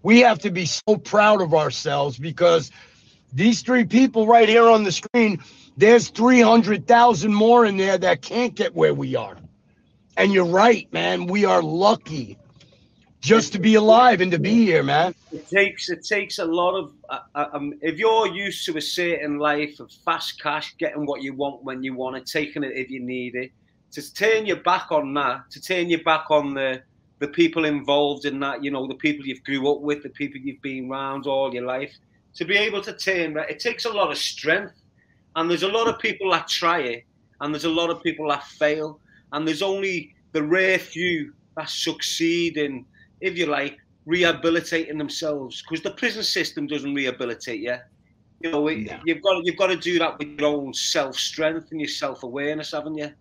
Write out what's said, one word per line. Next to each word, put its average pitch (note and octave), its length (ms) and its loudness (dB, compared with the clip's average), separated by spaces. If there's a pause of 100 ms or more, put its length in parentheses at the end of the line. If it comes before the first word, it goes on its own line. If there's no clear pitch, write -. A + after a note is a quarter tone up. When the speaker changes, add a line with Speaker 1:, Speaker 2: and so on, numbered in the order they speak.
Speaker 1:
We A3 180 8
have A#3 200 6
to G#3 100 -4
be F3+ 160 -4
so - 300 0
proud G#3 460 4
of E3 120 2
ourselves, C#3+ 640 0
because E3 520 2 (600)
these G3+ 300 2
three B3 220 2
people A3+ 420 4
right A#3 220 10
here A3+ 200 8
on A3 140 8
the G3+ 100 0
screen, G#3+ 500 0 (340)
there's A3 320 6
three B3 320 4
hundred A3 480 4
thousand A#3 440 6
more A3+ 320 6
in G3+ 120 0
there F#3+ 200 2
that F3+ 260 0
can't A3+ 320 -4
get F3 200 -4
where D#3 200 2
we C3+ 200 -6
are. G2+ 220 -6 (800)
And G3 160 4
you're F#3 120 4
right, G3 480 4
man. F3 340 -2
We G3 180 0
are F#3 180 4
lucky D#3 760 -2 (800)
just G#3+ 320 4
to G3+ 80 -4
be G#3+ 160 6
alive A3 440 8
and F#3 120 2
to E3+ 60 0
be G#3+ 260 4
here, E3 180 4
man. D3+ 320 2 (160)
Speaker 2:
It - 180 -14
takes, G3 420 0
it E3+ 140 -8
takes G3+ 340 -4
a G3 60 -4
lot F3 320 0
of, D#3+ 160 -8 (160)
uh, C3+ 100 -10 (160)
uh, D3 180 -4
um, D3 300 -8
if D#3 160 -4
you're A3 280 2
used F#3 400 -8
to D#3+ 120 -6
a - 20 -4
certain D3 580 -4
life D3 400 -2
of A#2+ 140 -20 (120)
fast - 380 -6
cash, D3+ 360 -6
getting D3 280 -6
what C#3 160 -6
you C3+ 120 -10
want C3+ 280 -6
when C3 220 -10
you C3 100 -8
want B2+ 220 -8
it, C3 100 -14
taking D3 380 -6
it C3 100 -8
if B2+ 160 -8
you C3 80 -10
need B2 380 -8
it, B2+ 160 -10 (400)
to - 220 -16
turn A3 320 0
your F#3 100 0
back F3+ 340 -2
on C#3+ 240 -2
that, C3+ 360 -4
to C#3+ 100 -20
turn F3+ 280 -4
your E3 140 -2
back D#3 280 0
on C#3+ 240 2
the, C3 280 -4 (360)
the C#3+ 100 -6
people D#3+ 360 0
involved C#3+ 600 -2
in C#3 160 -6
that, C#3 240 -6
you C#3+ 60 -6
know, C3+ 180 -6
the C3 60 -10
people D3 300 -4
you've C3 200 -12
grew C#3 260 -2
up C#3+ 120 -2
with, D3 200 -4
the C3 60 -16
people C#3 320 -12
you've C3 220 -12
been C3 280 -10
around C3+ 360 -10
all C3+ 280 -2
your B2 100 -8
life, C3 280 -8 (400)
to - 120 -8
be F#3+ 120 -2
able G3+ 240 -2
to - 120 -14
turn F3 420 -4
that, D3+ 160 -8
it D3+ 80 -10
takes - 260 -6
a A#3 80 -4
lot G3 180 -2
of C#3+ 60 -6
strength. - 640 -4 (540)
And E3 160 -2
there's E3+ 140 -2
a F#3+ 40 -2
lot A3+ 200 0
of A3 100 -4
people G3 320 -4
that E3 180 0
try F3 300 -2
it, B2 260 -8 (360)
and D3 120 -6
there's D3+ 120 -8
a E3 60 -2
lot E3 200 -2
of E3 120 -8
people D#3 260 -6
that B2+ 160 -4
fail, D3+ 560 -4 (320)
and D3+ 140 -6
there's D#3 160 -4
only G3 520 -4 (180)
the D#3 100 -2
rare F#3 360 0
few E3+ 560 -6 (220)
that D#3 120 -12
succeed E3 880 -4
in, C#3 300 -6 (340)
if F3+ 160 -6
you E3+ 100 -2
like, C#3+ 320 -6 (280)
rehabilitating E3 880 -2
themselves, C#3+ 640 -8
'cause D#3+ 200 -10
the G3+ 80 -6
prison G#3+ 320 -6
system D#3 460 -4
doesn't C#3+ 260 -6
rehabilitate B2 680 -6
you. A#2+ 160 -6 (640)
You E3 120 -6
know, D3 160 0
it, A2 180 -4
Speaker 1:
No. - 180 -14
Speaker 2:
you've D#3+ 180 -2
got, F#3 220 0
you've F3 120 -4
got F#3+ 100 0
to F#3 100 0
do E3+ 220 -4
that D#3+ 200 -2
with D3 220 -12
your D3 160 0
own C#3 160 -8
self-strength D#3 1000 -4
and D#3+ 80 -10
your C#3+ 80 -6
self-awareness, C#3+ 840 -8
haven't D#3 260 -8
you? D3 140 -10 (100)